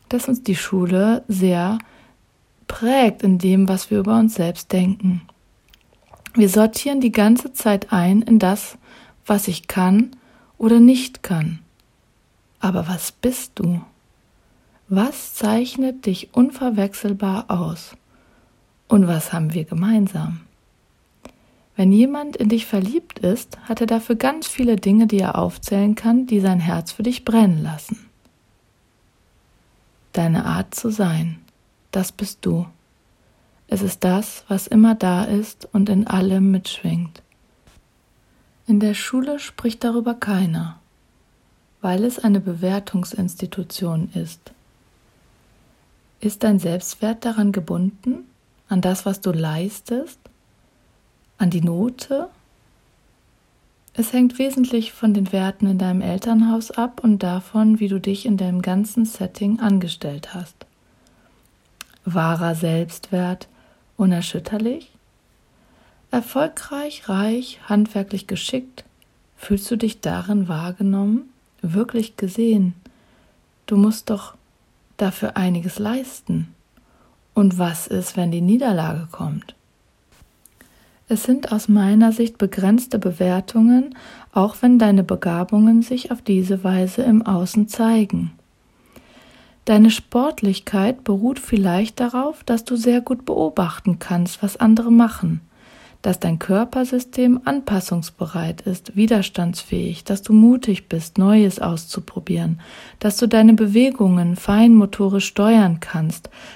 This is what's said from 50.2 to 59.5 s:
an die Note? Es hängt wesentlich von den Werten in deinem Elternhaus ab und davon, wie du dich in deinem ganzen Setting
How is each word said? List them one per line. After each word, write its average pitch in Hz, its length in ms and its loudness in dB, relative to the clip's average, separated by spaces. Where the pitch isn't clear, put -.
an 180 100 0
die 170 140 0
Note? 247 640 -4
Es 226 180 -4
hängt 247 260 2
wesentlich 254 540 -2
von 220 200 0
den 196 200 -2
Werten 190 340 -2
in 190 120 0
deinem 185 240 -2
Elternhaus 226 680 0
ab 240 320 -6
und 208 200 2
davon, 214 580 0
wie 208 80 -2
du 196 100 -4
dich 196 280 -6
in 208 100 0
deinem 180 260 -2
ganzen 208 440 -2
Setting 202 540 -4